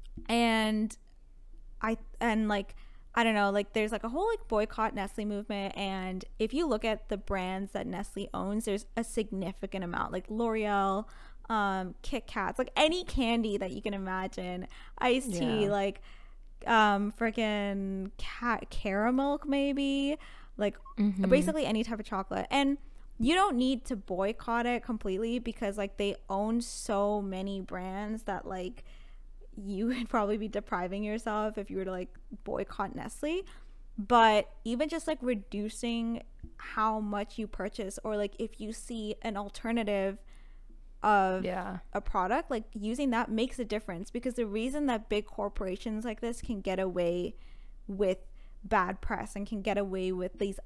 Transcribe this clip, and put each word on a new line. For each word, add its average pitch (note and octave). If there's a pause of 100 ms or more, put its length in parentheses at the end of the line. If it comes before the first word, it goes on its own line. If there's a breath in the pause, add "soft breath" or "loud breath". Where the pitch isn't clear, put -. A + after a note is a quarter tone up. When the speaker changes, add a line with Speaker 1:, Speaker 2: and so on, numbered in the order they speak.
(280)
Speaker 1:
and A3 (840)
I, A3+ (220)
and, A3
like, G3+ (400 soft breath)
I A#3
don't A3+
know, G3+
like, G#3
there's, G#3+
like, G#3+
a A3+
whole, D#4+
like, A4
boycott A3
Nestle G#3
movement. G3+
And F#3 (140)
if A3
you E4
look A3+
at A3
the G#3
brands F#3+
that -
Nestle G3
owns, G3+
there's G3+ (100)
a A#3
significant F#3+
amount, -
like F#3
L'Oreal, G#3+ (420 loud breath)
um, F#3+
Kit -
Kats, -
like, B3+
any E4
candy A#3
that F#3+
you G#3
can G3+
imagine, F#3 (300 loud breath)
iced B3+
tea, G#3+
Speaker 2:
Yeah. -
Speaker 1:
like, G3 (680 soft breath)
um, G#3
frickin' G3+
ca-, - (100)
caramel B3+
maybe, C#4 (400 loud breath)
like, G3+ (220)
Speaker 2:
Mm-hmm. G3
Speaker 1:
basically D4
any A3
type A3+
of -
chocolate. F#3+
And C#4 (400 soft breath)
you B3
don't F#4+
need B3+
to B3+
boycott G#3+
it A#3+
completely A3
because, G#3
like, G3+
they G3+ (140)
own G#3+
so G#3
many G3
brands F#3+
that, F#3+
like, F#3 (720 soft breath)
you G3
<laughs> -
would A#3+
probably G#3+
be G#3+
depriving G3
yourself G#3+
if G3
you F#3
were F#3
to, F#3
like, F#3 (300)
boycott -
Nestle. D#4+ (560 loud breath)
But G#3+ (160)
even A#3+
just, E4
like, D#4
reducing A#3 (360)
how A3
much G#3
you G#3+
purchase, G3+
or, G#3+
like, G#3
if A3
you G#3+
see G#3+
an A3
alternative G#3 (840 soft breath)
of F#3+
Speaker 2:
Yeah. F#3 (160)
Speaker 1:
a G#3
product, G#3+
like, A3 (100)
using A3+
that A#3
makes A3
a B3
difference. G3
Because A#3+
the A#3
reason B3+
that A3+
big G#3+
corporations G#3+
like A3
this A#3+
can G#3+
get F#3
away F3+ (500 soft breath)
with F#3+ (440 soft breath)
bad F#3+
press -
and G3+
can G3+
get G3
away F#3+
with F3+
these G3